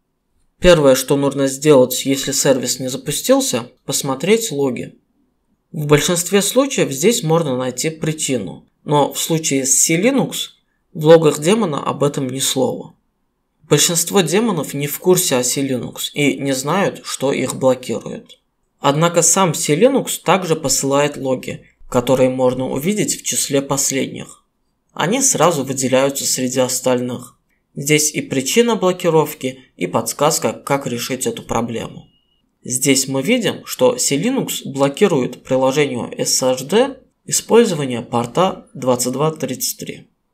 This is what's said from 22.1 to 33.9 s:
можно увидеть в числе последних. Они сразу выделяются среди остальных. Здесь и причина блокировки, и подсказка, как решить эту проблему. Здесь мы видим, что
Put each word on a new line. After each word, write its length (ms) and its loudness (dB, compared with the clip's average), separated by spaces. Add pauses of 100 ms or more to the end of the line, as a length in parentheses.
можно 380 0
увидеть 540 -2
в 20 -18
числе 380 -2
последних. 800 -4 (480)
Они 300 -2
сразу 420 2
выделяются 640 0
среди 340 -2
остальных. 800 -2 (380)
Здесь 360 0
и 100 -6
причина 540 0
блокировки, 840 0 (180)
и 80 -6
подсказка, 680 0
как 360 -4
решить 400 -6
эту 160 -6
проблему. 680 -6 (540)
Здесь 440 0
мы 140 -4
видим, 440 0
что 340 2